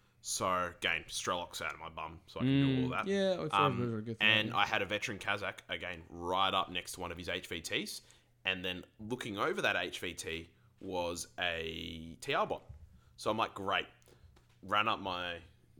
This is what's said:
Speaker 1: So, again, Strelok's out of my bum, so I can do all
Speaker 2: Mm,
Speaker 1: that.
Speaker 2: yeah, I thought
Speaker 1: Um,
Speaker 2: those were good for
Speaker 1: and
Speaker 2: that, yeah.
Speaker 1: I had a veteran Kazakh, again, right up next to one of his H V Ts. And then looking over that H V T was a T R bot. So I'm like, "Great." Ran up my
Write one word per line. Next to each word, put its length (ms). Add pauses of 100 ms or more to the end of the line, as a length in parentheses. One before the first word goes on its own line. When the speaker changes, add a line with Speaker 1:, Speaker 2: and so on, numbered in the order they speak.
(220)
Speaker 1:
So, 560
again, 300
Strelok's 540
out 120
of 60
my 100
bum, 380
so 120
I 40
can 220
do 180
all 60
Speaker 2:
Mm, 20
Speaker 1:
that. 160
Speaker 2:
yeah, 260
I 140
thought 60
Speaker 1:
Um, 260
Speaker 2:
those 120
were 100
good 160
for 60
Speaker 1:
and 260
Speaker 2:
that, 40
yeah. 60
Speaker 1:
I 60
had 160
a 40
veteran 340
Kazakh, 400 (100)
again, 400
right 440
up 180
next 220
to 80
one 100
of 60
his 120
H 180
V 140
Ts. 400 (420)
And 220
then 180 (160)
looking 380
over 240
that 140
H 240
V 140
T 360 (300)
was 480 (120)
a 840
T 120
R 140
bot. 160 (520)
So 160
I'm 60
like, 180
"Great." 320 (760)
Ran 240
up 120
my 400 (400)